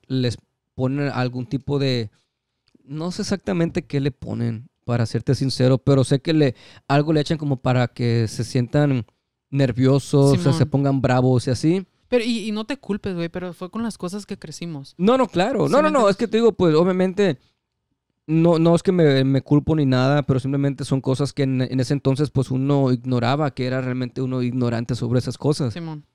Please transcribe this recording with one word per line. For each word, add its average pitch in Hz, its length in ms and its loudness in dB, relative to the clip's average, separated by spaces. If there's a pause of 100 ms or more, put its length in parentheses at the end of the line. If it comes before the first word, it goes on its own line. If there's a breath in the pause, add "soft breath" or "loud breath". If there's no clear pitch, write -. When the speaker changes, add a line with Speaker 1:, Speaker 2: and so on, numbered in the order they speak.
Speaker 1:
les 127 300 -2 (380)
ponen 139 340 -4
algún 123 360 -6
tipo 139 340 -4
de, 127 300 -2 (720)
no 156 280 -8
sé 214 100 -8
exactamente 180 640 -2
qué 143 140 -4
le 139 120 -2
ponen, 117 580 -6 (160)
para 120 200 0
serte 123 280 -2
sincero, 127 440 2
pero 135 260 2
sé 135 160 0
que 160 140 -2
le, 147 220 2 (340 loud breath)
algo 147 240 2
le 151 80 2
echan 156 160 -2
como 143 240 -2
para 123 260 2
que 117 400 0
se - 160 -8
sientan 131 600 0 (480)
nerviosos, 139 840 2
o 180 40 -2
sea, 135 100 2
se 160 80 0
Speaker 2:
Simón. 147 100 2
Speaker 1:
pongan 139 320 0
bravos 127 460 2
y 131 40 -2
así. 170 340 0 (240)
Speaker 2:
Pero, 247 160 0
y, 226 240 -4
y - 20 -4
no 214 140 -6
te 269 120 -8
culpes, 196 380 -6
güey, 170 140 -4
pero 180 240 -10
fue 180 160 -12
con 226 140 -8
las 226 140 -8
cosas 190 280 -10
que 196 120 -12
crecimos. 156 600 -14
Speaker 1:
No, 214 200 4
no, 254 100 2
claro. 185 400 0
Speaker 2:
¿Sí 143 40 -2
Speaker 1:
No, 240 60 4
Speaker 2:
me 302 60 6
Speaker 1:
no, 311 60 2
no, 294 100 2
Speaker 2:
entiendes? 202 120 4
Speaker 1:
es 190 60 -4
que 240 100 -2
te 220 100 0
digo, 233 160 4
pues, 165 220 2
obviamente, 185 640 2 (880)
no, 165 320 4
no 170 160 6
es 165 80 0
que 190 80 2
me, 147 320 4
me 135 180 2
culpo 147 340 2
ni 151 100 2
nada, 135 380 2
pero 135 160 0
simplemente 139 460 -2
son 135 160 -2
cosas 131 320 -2
que 143 100 -2
en, 131 180 0
en 127 180 -2
ese 127 140 -2
entonces, 139 360 0
pues, - 220 -2
uno 135 400 2
ignoraba, 127 600 0
que 123 140 -6
era 127 160 -4
realmente 127 400 -6
uno 127 200 -4
ignorante 120 540 -2
sobre 120 240 -2
esas - 180 -6
cosas. 139 360 -2
Speaker 2:
Simón. 160 420 -12